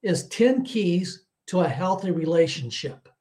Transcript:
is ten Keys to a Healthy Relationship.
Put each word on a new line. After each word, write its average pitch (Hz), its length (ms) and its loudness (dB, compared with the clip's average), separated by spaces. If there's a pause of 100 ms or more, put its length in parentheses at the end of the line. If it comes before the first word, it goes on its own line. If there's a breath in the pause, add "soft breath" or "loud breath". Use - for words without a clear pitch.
is 180 260 -2
ten 254 380 2
Keys 180 580 -2 (220)
to 180 160 0
a 160 80 2
Healthy 185 420 -2
Relationship. 160 960 -2 (140)